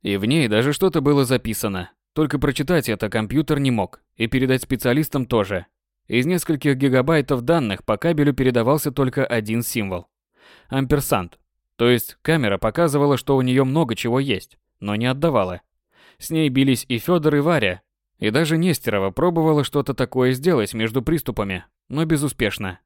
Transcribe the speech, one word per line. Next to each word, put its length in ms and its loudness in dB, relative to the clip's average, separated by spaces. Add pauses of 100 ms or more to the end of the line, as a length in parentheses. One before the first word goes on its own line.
И 120 0
в 60 -2
ней 220 2
даже 260 2
что-то 280 0
было 240 4
записано. 640 -4 (220)
Только 260 -2
прочитать 500 0
это 220 -2
компьютер 480 0
не 140 0
мог, 280 -4 (140)
и 140 -2
передать 340 2
специалистам 640 -2
тоже. 400 -2 (400)
Из 200 0
нескольких 500 0
гигабайтов 680 2
данных 420 0
по 120 0
кабелю 360 0
передавался 600 0
только 340 0
один 380 -2
символ. 420 -4 (600)
Амперсант. 720 -2 (340)
То 140 2
есть 340 0
камера 340 0
показывала, 600 2
что 200 0
у 60 2
нее 220 2
много 320 0
чего 240 -2
есть, 380 -6 (200)
но 160 -4
не 120 -2
отдавала. 540 0 (580)
С 120 -12
ней 200 2
бились 380 2
и 100 -2
Федор, 360 2
и 60 2
Варя, 420 0 (360)
и 120 0
даже 280 2
Нестерова 520 0
пробовала 540 2
что-то 280 -4
такое 420 0
сделать 380 0
между 300 -2
приступами, 640 -4 (240)
но 160 -2
безуспешно. 800 -4